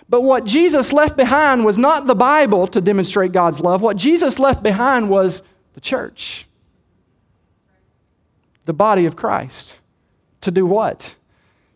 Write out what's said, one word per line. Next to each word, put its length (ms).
But 140
what 240
Jesus 480
left 240
behind 480
was 120
not 300
the 80
Bible 520
to 120
demonstrate 540
God's 260
love. 220
What 160
Jesus 420
left 240
behind 460
was 340
the 80
church, 680
the 100
body 320
of 120
Christ. 640
To 100
do 140
what? 480